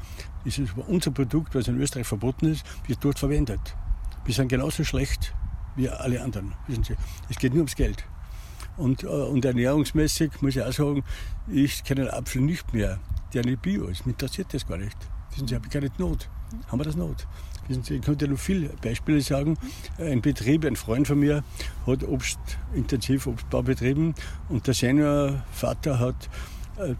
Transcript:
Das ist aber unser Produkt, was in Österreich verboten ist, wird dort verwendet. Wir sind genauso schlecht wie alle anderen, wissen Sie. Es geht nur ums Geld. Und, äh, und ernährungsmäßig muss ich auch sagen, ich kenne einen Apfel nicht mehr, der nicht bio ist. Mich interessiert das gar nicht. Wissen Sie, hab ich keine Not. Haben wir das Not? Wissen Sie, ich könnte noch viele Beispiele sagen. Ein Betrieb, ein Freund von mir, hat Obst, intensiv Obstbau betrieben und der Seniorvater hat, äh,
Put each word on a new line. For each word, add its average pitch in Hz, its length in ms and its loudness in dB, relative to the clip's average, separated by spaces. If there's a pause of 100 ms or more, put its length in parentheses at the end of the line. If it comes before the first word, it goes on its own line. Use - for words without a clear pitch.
(440)
Das - 140 -2
ist 123 140 0
aber 117 160 -6
unser 202 240 2
Produkt, 139 420 0
was 127 140 2
in 120 120 2
Österreich 135 280 -2
verboten 120 380 0
ist, 156 180 2 (240)
wird 127 160 0
dort 143 160 2
verwendet. 139 400 2 (640)
Wir 117 100 0
sind 131 140 4
genauso 131 340 2
schlecht - 500 0 (440)
wie 127 120 2
alle 123 320 -2
anderen, 98 340 -4 (120)
wissen 117 160 0
Sie. 117 140 0 (320)
Es - 100 -4
geht 127 140 2
nur 156 80 4
ums 147 160 0
Geld. 110 280 0 (720)
Und, 131 280 2
äh, - 20 -6
und 135 380 2
ernährungsmäßig 143 960 4
muss 135 160 2
ich 123 80 2
auch 127 80 -2
sagen, 143 320 2 (420)
ich - 380 2
kenne 135 180 2
einen 123 80 0
Apfel 127 320 -2
nicht 156 320 2
mehr, 98 240 2 (340)
der 120 120 2
nicht 123 180 0
bio 196 240 0
ist. 90 200 -4
Mich 123 80 0
interessiert - 380 -4
das - 140 -2
gar 87 120 -4
nicht. 107 180 -6 (340)
Wissen 139 160 -4
Sie, 117 80 0
hab 113 100 -2
ich - 60 -10
keine 139 280 0
Not. 170 300 -2 (400)
Haben - 120 0
wir 151 40 -2
das 156 120 -2
Not? 165 300 -4 (400)
Wissen 127 160 -2
Sie, 151 120 -4
ich 131 80 -2
könnte 147 260 2
noch 139 100 0
viele 180 300 0 (140)
Beispiele 131 400 2
sagen. 143 340 2 (420)
Ein 147 220 2
Betrieb, 143 460 4
ein 120 100 0
Freund 120 320 2
von 143 100 6
mir, 147 240 4 (440)
hat 135 180 2
Obst, - 340 -2 (360)
intensiv 131 520 0
Obstbau 127 360 0
betrieben 135 520 2 (360)
und 117 160 0
der 131 80 6
Seniorvater 139 1200 2
hat, 123 300 0 (500)
äh, 160 220 -2